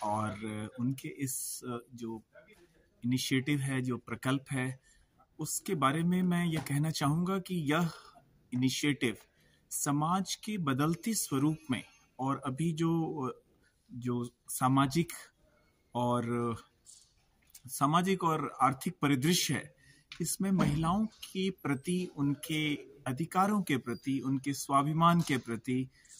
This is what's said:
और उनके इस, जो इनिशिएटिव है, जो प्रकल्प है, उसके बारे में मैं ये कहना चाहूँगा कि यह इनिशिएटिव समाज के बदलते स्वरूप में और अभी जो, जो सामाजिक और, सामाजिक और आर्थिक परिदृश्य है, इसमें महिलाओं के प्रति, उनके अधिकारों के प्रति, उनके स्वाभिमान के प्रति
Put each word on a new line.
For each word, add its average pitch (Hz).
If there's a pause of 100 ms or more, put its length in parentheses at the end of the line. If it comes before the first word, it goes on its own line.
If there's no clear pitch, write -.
और 107 (500)
उनके 131
इस, - (340)
जो 113 (840)
इनिशिएटिव 131
है, 135
जो 127
प्रकल्प 131
है, 131 (580)
उसके -
बारे 143
में 180
मैं 175
ये 160
कहना 143
चाहूँगा 170
कि 185
यह 160 (640)
इनिशिएटिव 127 (540)
समाज 156
के 214
बदलते 160
स्वरूप 151 (140)
में 110 (340)
और 131
अभी 160
जो, 160 (600)
जो 120 (180)
सामाजिक 135 (840)
और, 120 (1080)
सामाजिक 175
और 156
आर्थिक 131
परिदृश्य 143
है, - (460)
इसमें 185
महिलाओं 165
के 190
प्रति, 180
उनके 147 (320)
अधिकारों 185
के 143
प्रति, 135
उनके 135
स्वाभिमान 156
के 139
प्रति 127 (320)